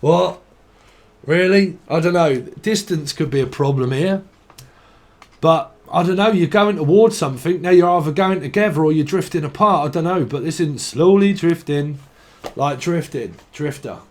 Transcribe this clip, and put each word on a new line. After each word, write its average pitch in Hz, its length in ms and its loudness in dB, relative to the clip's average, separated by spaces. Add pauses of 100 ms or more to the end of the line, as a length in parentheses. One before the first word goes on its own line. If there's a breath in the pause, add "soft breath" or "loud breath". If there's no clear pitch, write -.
What? 170 400 0 (840 soft breath)
Really? 185 520 2 (120)
I 156 100 0
don't 170 140 0
know. 165 220 2
Distance 165 760 -4
could 147 160 -4
be 139 120 -2
a 123 60 0
problem 135 440 -2
here. 190 320 -2 (1160 soft breath)
But, 160 340 0 (160)
I 170 120 0
don't 180 120 0
know, 202 160 2
you're 175 160 2
going 208 300 2
towards 196 400 4
something. 151 440 -4
Now 175 100 -2
you're 175 180 6
either 170 220 2
going 190 300 0
together 160 420 0
or 156 80 4
you're 156 140 0
drifting 180 380 -4
apart. 151 460 0
I - 20 -6
don't 165 120 -2
know, 170 220 0
but 120 180 -6
this 156 160 -6
isn't 147 200 -2
slowly 196 540 4
drifting. 147 640 -2 (560 loud breath)
Like, 139 240 -4
drifting. 143 560 -6 (180)
Drifter. 139 460 -10 (120)